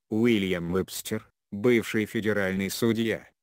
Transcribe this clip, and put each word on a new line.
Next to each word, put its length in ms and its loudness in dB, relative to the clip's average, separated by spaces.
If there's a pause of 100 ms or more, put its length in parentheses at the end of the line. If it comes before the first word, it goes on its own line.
(100)
Уильям 640 2
Вебстер, 560 -4 (220)
бывший 560 2
федеральный 640 -2
судья 580 0 (140)